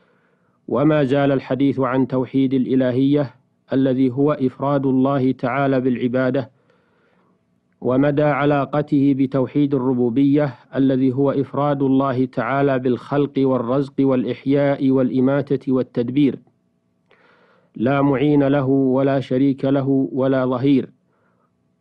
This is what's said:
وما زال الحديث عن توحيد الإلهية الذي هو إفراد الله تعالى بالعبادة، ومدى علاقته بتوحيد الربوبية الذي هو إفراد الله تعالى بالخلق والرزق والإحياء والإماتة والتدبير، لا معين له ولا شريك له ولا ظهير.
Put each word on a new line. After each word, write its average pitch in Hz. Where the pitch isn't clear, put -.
وما 147
زال 139
الحديث 131
عن 131
توحيد 131
الإلهية 131
الذي 131
هو 139
إفراد 135
الله 131
تعالى 135
بالعبادة، 127
ومدى 139
علاقته 143
بتوحيد 139
الربوبية 131
الذي 135
هو 139
إفراد 139
الله 135
تعالى 131
بالخلق 135
والرزق 131
والإحياء 135
والإماتة 131
والتدبير، 127
لا 139
معين 143
له 139
ولا 135
شريك 131
له 135
ولا 131
ظهير. 127